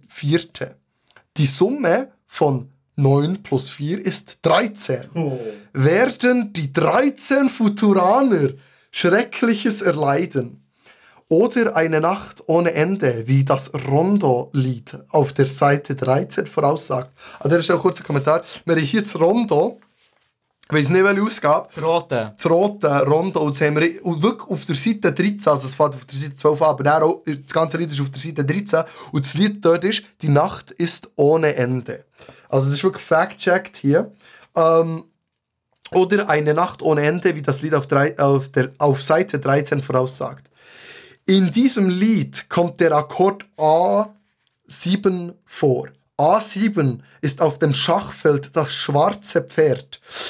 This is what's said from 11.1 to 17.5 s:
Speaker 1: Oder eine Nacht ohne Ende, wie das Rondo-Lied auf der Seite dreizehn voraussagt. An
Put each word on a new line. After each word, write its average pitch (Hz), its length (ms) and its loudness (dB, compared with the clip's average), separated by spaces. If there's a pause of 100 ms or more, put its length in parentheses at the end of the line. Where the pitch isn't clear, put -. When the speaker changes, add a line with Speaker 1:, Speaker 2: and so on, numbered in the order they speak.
Speaker 1:
Oder 226 440 2
eine 160 260 2
Nacht 180 480 -4
ohne 170 260 2
Ende, 147 520 0
wie 135 180 4
das 135 280 -2
Rondo-Lied 135 1300 0 (100)
auf 147 240 0
der 135 140 2
Seite 143 500 0
dreizehn 147 500 -2
voraussagt. 143 640 -2 (300)
An - 100 -2